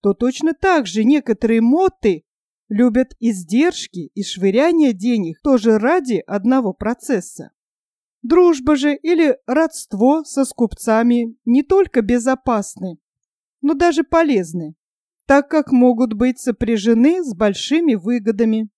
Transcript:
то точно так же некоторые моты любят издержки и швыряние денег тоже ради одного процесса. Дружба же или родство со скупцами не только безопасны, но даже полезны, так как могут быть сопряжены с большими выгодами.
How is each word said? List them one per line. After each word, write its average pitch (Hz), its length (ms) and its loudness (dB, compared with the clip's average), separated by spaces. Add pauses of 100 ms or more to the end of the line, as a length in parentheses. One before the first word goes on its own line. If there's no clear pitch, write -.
то 202 100 2
точно 262 420 -2
так 339 320 0
же 208 180 -2
некоторые 226 560 0
моты 240 640 0 (440)
любят 240 520 0
издержки 202 920 -2
и 202 80 -6
швыряние 254 720 2
денег 196 500 -4
тоже 226 360 2
ради 254 480 0
одного 214 480 -2
процесса. - 760 -6 (720)
Дружба 302 540 2
же 285 180 0
или 311 520 0
родство 285 760 0
со 269 200 -2
скупцами 233 1000 -2
не 247 180 2
только 370 400 2
безопасны, 220 960 -4 (640)
но 294 120 0
даже 320 280 2
полезны, 180 720 -2 (520)
так 285 220 2
как 302 220 -2
могут 247 420 2
быть 247 280 -2
сопряжены 233 840 0
с 254 120 -8
большими 233 600 0
выгодами. 220 840 -2